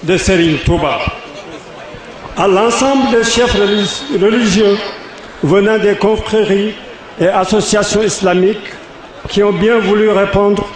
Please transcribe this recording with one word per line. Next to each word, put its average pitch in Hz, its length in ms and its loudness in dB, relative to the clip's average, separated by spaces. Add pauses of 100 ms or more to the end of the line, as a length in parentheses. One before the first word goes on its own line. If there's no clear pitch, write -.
de 170 120 0
Serigne 170 420 2
Touba, 143 420 0 (1400)
à 175 100 2
l'ensemble 240 640 2
des 233 120 2
chefs 240 300 2
religi-, 202 680 0
religieux 208 560 2 (680)
venant 202 340 2
des 202 180 2
confréries 208 800 0 (460)
et 170 80 2
associations 202 720 0
islamiques 185 560 2 (720)
qui 202 120 0
ont 208 120 2
bien 214 260 2
voulu 208 300 2
répondre 202 680 2